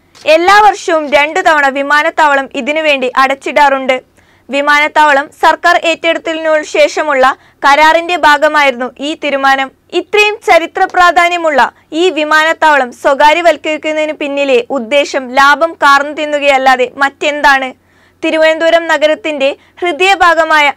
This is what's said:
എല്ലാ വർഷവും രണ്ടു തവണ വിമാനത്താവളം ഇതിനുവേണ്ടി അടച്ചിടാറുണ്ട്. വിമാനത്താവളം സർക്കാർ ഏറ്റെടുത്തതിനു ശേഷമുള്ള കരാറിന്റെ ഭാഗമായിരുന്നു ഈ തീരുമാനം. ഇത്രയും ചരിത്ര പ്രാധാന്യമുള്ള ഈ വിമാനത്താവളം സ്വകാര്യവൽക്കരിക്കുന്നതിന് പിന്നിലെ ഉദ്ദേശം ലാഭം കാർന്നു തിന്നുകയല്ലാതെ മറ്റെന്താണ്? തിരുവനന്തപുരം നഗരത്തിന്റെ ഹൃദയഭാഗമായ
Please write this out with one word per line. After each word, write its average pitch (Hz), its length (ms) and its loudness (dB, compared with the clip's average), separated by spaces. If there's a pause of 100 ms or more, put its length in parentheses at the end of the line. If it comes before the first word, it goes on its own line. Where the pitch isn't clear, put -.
(260)
എല്ലാ 349 340 4
വർഷവും 370 500 0
രണ്ടു 294 300 0
തവണ 311 280 2
വിമാനത്താവളം 285 840 0
ഇതിനുവേണ്ടി 277 640 -4
അടച്ചിടാറുണ്ട്. 269 920 0 (400)
വിമാനത്താവളം 294 800 0 (120)
സർക്കാർ 339 420 2
ഏറ്റെടുത്തതിനു 320 800 -2
ശേഷമുള്ള 294 760 0 (180)
കരാറിന്റെ 320 640 2
ഭാഗമായിരുന്നു 285 800 0
ഈ 294 160 -6
തീരുമാനം. 269 560 -2 (220)
ഇത്രയും 415 540 -2
ചരിത്ര 339 380 0
പ്രാധാന്യമുള്ള 339 880 0 (200)
ഈ 349 180 0
വിമാനത്താവളം 311 840 0
സ്വകാര്യവൽക്കരിക്കുന്നതിന് 311 1200 0
പിന്നിലെ 277 580 -2
ഉദ്ദേശം 269 600 -2
ലാഭം 277 420 2
കാർന്നു 285 400 2
തിന്നുകയല്ലാതെ 277 840 0
മറ്റെന്താണ്? 277 800 -2 (500)
തിരുവനന്തപുരം 320 640 0
നഗരത്തിന്റെ 302 680 -2 (240)
ഹൃദയഭാഗമായ 330 960 0